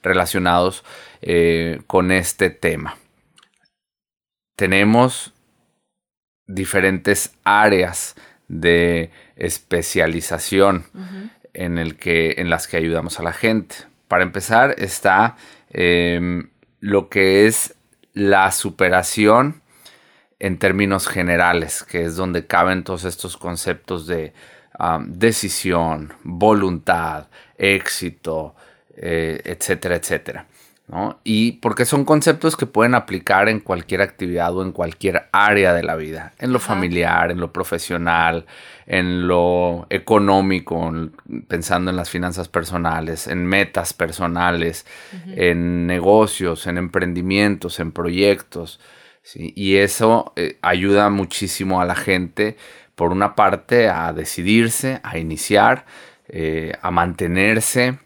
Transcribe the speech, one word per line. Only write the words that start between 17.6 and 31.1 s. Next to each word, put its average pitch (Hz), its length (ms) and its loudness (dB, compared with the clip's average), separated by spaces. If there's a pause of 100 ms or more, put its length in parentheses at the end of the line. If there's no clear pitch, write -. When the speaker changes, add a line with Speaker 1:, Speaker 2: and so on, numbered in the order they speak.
Speaker 1:
la 98 340 4
superación 104 1080 2 (800)
en 92 180 -4
términos 98 500 2
generales, 87 760 0
que 87 220 -6
es 82 100 -6
donde 90 320 -4
caben 90 360 2
todos 92 220 -8
estos 90 320 -10
conceptos 85 680 -8
de, 80 260 -6 (440)
am, 82 360 -4
decisión, 87 1000 -2 (100)
voluntad, 87 1040 0 (300)
éxito, 85 1000 -2 (400)
eh, 82 500 -4
etcétera, 90 500 -4
etcétera, - 500 -6 (420)
¿no? 98 360 -8